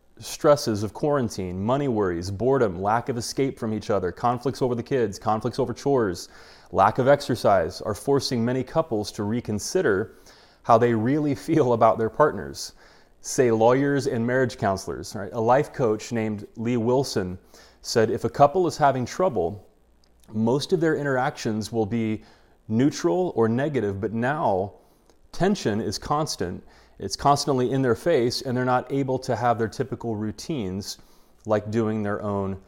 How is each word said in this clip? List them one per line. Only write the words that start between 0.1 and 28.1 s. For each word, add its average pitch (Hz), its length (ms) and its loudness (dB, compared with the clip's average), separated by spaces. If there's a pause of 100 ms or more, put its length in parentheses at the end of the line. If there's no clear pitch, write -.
stresses 123 640 2
of 107 120 -6
quarantine, 107 680 -2
money 135 260 0
worries, 95 420 -2
boredom, 110 500 2
lack 110 280 0
of 120 100 -4
escape 135 400 -4
from 110 160 -4
each 104 160 -6
other, 92 220 0
conflicts 123 500 -2
over 123 120 0
the 117 80 -2
kids, 117 360 -2
conflicts 110 400 -2
over 120 160 -2
chores, 117 540 -2 (420)
lack 98 280 4
of 127 100 4
exercise 104 720 2
are 104 140 -4
forcing 131 500 0
many 127 180 0
couples 113 500 -2
to 110 100 -6
reconsider 110 920 -2 (460)
how 117 160 6
they 120 160 4
really 139 400 0
feel 127 380 2
about 113 260 4
their 113 120 0
partners," - 640 -2 (480)
say 127 300 2
lawyers 127 560 4
and 117 200 -2
marriage 127 300 0
counselors. 95 580 -4
Right? 98 200 -10
A 120 60 -4
life 127 340 2
coach 110 360 0
named 110 360 -4 (100)
Lee 120 220 -2
Wilson 113 600 0 (460)
said, 110 260 2
"If 120 140 -2
a 113 60 -2
couple 151 380 4
is - 80 -4
having 131 280 2
trouble, 104 640 -2 (680)
most 117 400 0
of 175 80 2
their 160 140 2
interactions 127 760 -2
will 110 140 0
be 110 360 -2 (460)
neutral 170 680 2
or 113 140 2
negative, 117 520 -2
but 107 120 -4
now 113 600 -2 (580)
tension 123 480 -2
is 101 180 -6
constant. 147 640 -4 (380)
It's 98 160 -8
constantly 135 560 2
in 135 100 2
their 120 140 2
face, 127 460 0